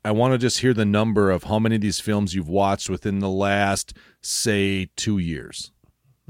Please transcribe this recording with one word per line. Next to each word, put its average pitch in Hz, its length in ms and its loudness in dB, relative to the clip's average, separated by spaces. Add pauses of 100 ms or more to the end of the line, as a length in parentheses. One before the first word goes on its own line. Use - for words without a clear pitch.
I 107 60 0
wanna 120 260 4
just 120 220 0
hear 127 160 2
the 110 100 2
number 104 460 4
of 90 140 0
how 107 160 0
many 113 160 2
of 110 40 -2
these 104 200 -2
films 104 340 0
you've 90 140 -2
watched 98 420 0
within 98 300 -2
the 98 100 -2
last, 98 640 0 (260)
say, 98 760 -2
two 104 220 -2
years. 82 520 -8 (580)